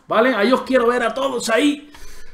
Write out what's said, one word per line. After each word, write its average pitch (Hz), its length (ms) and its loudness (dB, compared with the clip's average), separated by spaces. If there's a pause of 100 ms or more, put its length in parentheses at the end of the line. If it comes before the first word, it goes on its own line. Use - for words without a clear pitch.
¿vale? 233 280 2
Ahí 208 160 2
os 254 100 2
quiero 254 240 2
ver 240 160 2
a 226 140 -2
todos 262 340 -4
ahí. 285 420 0 (420)